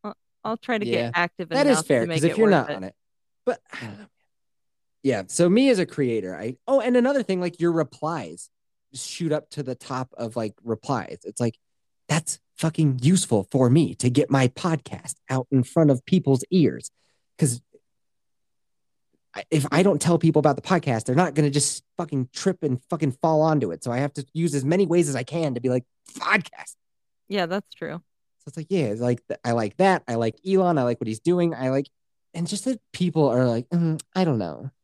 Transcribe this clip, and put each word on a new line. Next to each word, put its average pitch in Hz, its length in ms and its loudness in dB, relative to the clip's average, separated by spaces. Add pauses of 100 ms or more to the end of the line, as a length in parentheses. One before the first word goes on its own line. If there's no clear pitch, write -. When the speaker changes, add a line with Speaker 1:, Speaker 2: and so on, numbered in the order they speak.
Speaker 1:
I'll, 208 140 -12 (280)
I'll 220 120 -4
try 226 220 -4
to 208 80 -4
Speaker 2:
Yeah. 233 200 0
Speaker 1:
get 120 80 -6
active 175 360 -4
Speaker 2:
That 285 160 2
Speaker 1:
enough 240 140 4
Speaker 2:
is 156 60 -8
fair, 127 160 4
Speaker 1:
to - 40 0
make 165 100 -4
Speaker 2:
'cause 147 80 0
if 165 80 2
Speaker 1:
it 196 60 -2
Speaker 2:
you're 220 80 6
Speaker 1:
worth 202 60 6
Speaker 2:
not 139 180 2
Speaker 1:
it. 113 60 -6
Speaker 2:
on 92 80 -10
it. 95 100 -14 (500)
But, - 160 -2 (120)
I - 140 -14
don't 208 120 -14
know. 208 80 -20 (960)
Yeah, 117 260 0
so 175 200 2
me 247 200 4
as 226 100 4
a 180 80 0
creator, 110 480 -4
I, 110 220 -8 (100)
oh, 269 140 2
and 247 160 0
another 254 260 2
thing, 185 180 -2
like, 170 200 -6
your 170 120 2
replies 147 760 -6 (440)
shoot 151 380 -6
up 151 180 -4
to 147 140 -10
the 127 100 -6
top 127 420 -8
of, 113 200 -8
like, 110 260 -4
replies. 113 600 -6
It's - 160 -12
like, 117 180 -2 (500)
that's 160 300 -2 (180)
fucking 151 460 0
useful 131 480 2
for 127 200 4
me 131 260 4
to 127 140 0
get 135 200 2
my 135 180 4
podcast - 680 -6 (160)
out 131 200 -4
in 131 140 4
front 156 260 4
of 127 140 2
people's 139 460 2
ears. - 400 2 (480)
'Cause 123 240 0 (1700)
I, 101 160 -10
if 151 220 2
I 165 100 4
don't 180 180 2
tell 170 180 2
people 156 220 4
about 139 160 2
the - 60 -12
podcast, 139 420 0
they're 131 120 -2
not 165 180 2
gonna 147 160 2
just 139 320 -2 (140)
fucking 139 380 -4
trip - 280 -2
and 131 180 -2 (100)
fucking 151 220 -2 (100)
fall 160 180 4
onto 156 320 2
it. 82 100 -10
So 123 80 -6
I 120 80 -2
have 143 160 -4
to 135 200 -10
use 160 200 0
as 131 100 -2
many 180 220 2
ways 165 220 2
as 135 80 -4
I 123 60 -4
can 147 320 -4
to 117 60 -6
be 123 100 -2
like, 127 140 0 (260)
"Podcast." - 680 -4 (520)
Speaker 1:
Yeah, 190 180 -2
that's 190 280 -6
true. 160 280 -12 (380)
Speaker 2:
So - 80 -20
it's - 100 -16
like, 160 100 -10
yeah, 170 180 0
it's 107 140 -4
like, 123 280 0
th-, - 160 -8
I 120 80 0
like 110 260 -2
that. 185 280 4
I 117 100 -4
like 113 200 -2 (100)
Elon. 185 300 2
I 131 60 2
like 120 180 -2
what 113 80 -6
he's 110 120 -8
doing. 170 340 0
I 131 160 -4
like, 139 160 -2 (480)
and 170 120 -4
just - 200 -8
that 262 140 -4 (120)
people 160 340 0
are 123 200 2
like, 120 240 -2
"Mm, 165 300 0 (140)
I 185 100 0
don't 135 140 0
know. 87 320 -8 (140)